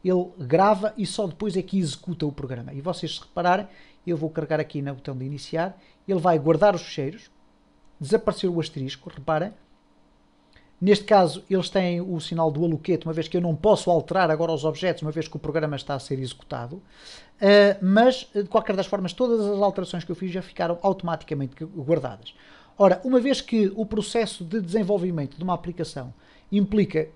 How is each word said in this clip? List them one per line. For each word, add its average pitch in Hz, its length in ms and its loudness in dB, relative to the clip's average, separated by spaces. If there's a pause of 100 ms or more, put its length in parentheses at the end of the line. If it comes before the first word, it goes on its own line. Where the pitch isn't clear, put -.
Ele 180 240 2 (120)
grava 190 580 2
e 208 80 -2
só 208 220 -4
depois 190 300 -4
é 185 40 0
que 190 160 -2
executa 160 480 -4
o 147 60 -2
programa. 131 420 -10
E 139 80 -10
vocês, 165 340 -6
se - 60 -14
repararem, 180 460 0 (380)
eu 170 120 -2
vou 156 120 -4
carregar 156 300 -2
aqui 147 220 -6
no 139 120 -8
botão 131 240 -10
de 127 80 -8
iniciar, 160 520 -6 (300)
ele 190 120 0
vai 170 180 4
guardar 165 380 4
os 165 60 -6
fecheiros, - 500 -10 (680)
desapareceu 185 540 0
o 170 60 0
asterisco, 139 500 -8
reparem. 160 440 -4 (1300)
Neste 202 260 4
caso, 185 440 4
eles 190 200 0
têm 175 320 0
o 180 180 -6
sinal 160 320 0
do 151 120 -2
aluquete, 160 420 -2
uma 165 80 -6
vez 160 140 -4
que 180 100 -4
eu 175 40 2
não 165 140 0
posso 185 340 2
alterar 170 400 2
agora 160 220 0
os 147 140 -4
objetos, 160 360 -2
uma 156 100 -6
vez 160 160 -6
que - 80 -18
o 147 40 -8
programa 151 360 -4
está 139 200 -6
a 131 40 -6
ser 131 200 -6
executado. 131 640 -10 (600)
Ah, 202 400 8
mas, 226 520 4
de 202 120 -2
qualquer 214 300 0
das 190 120 -2
formas, 190 260 -4
todas 233 260 0
as 202 220 0
alterações 190 420 -2
que - 80 -10
eu 165 40 -4
fiz 185 160 -8
já 180 100 -6
ficaram 175 400 -4
automaticamente 165 840 -2
gu-, 165 200 -12
guardadas. 131 500 -4 (440)
Ora, 196 260 6
uma 254 160 4
vez 262 200 2
que 208 360 2
o 220 100 -4
processo 214 580 -4
de 180 160 -4
desenvolvimento 180 800 -2
de 165 60 -8
uma 180 100 -2
aplicação 165 600 -8 (380)
implica 196 640 2